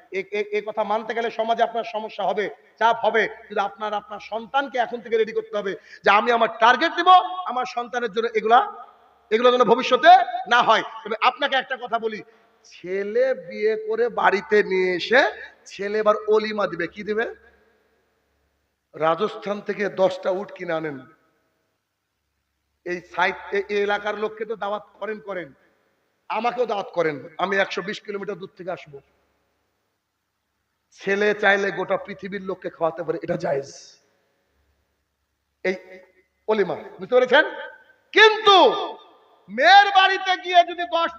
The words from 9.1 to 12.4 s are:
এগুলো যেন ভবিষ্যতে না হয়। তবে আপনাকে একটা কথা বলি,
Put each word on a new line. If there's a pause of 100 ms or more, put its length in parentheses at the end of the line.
এগুলো
যেন
ভবিষ্যতে (420)
না
হয়। (220)
তবে
আপনাকে
একটা
কথা
বলি, (420)